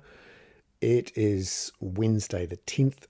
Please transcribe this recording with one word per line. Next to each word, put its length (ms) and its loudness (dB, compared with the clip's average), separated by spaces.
It 360 2
is 640 0
Wednesday 680 0
the 100 -8
tenth 520 -2